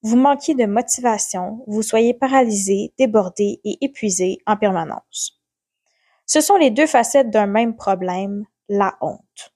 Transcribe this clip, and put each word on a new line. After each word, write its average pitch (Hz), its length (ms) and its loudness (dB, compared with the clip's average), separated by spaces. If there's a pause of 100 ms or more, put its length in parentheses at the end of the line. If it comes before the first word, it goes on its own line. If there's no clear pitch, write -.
vous 220 140 0
manquiez 277 380 2
de 247 120 2
motivation, 220 1000 -4
vous 214 160 -4
soyez 226 320 2
paralysé, 226 840 0
débordé 208 680 0
et 208 200 -4
épuisé 190 600 -4
en 214 100 2
permanence. - 840 -6 (840)
Ce - 140 2
sont 392 180 4
les 311 120 6
deux 277 160 2
facettes 254 440 2
d'un 208 180 0
même 226 260 0
problème, 196 680 -4 (240)
la 202 320 0
honte. - 560 -12